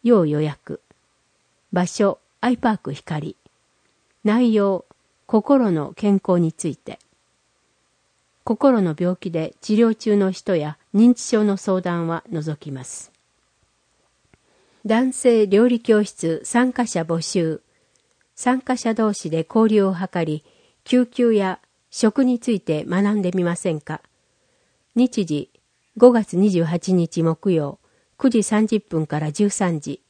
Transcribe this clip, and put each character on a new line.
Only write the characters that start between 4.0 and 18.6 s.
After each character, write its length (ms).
内 320
容、 300
心 460
の 240
健 280
康 140
に 140
つ 160
い 80
て。 240
心 380
の 140
病 200
気 160
で 280
治 140
療 220
中 200
の 140
人 240
や 240
認 200
知 80
症 200
の 140
相 240
談 260
は 240
除 260
き 140
ま 140
す。 260
男 280
性 360
料 180
理 140
教 240
室 400
参 280
加 140
者 160
募 180
集。 420
参 240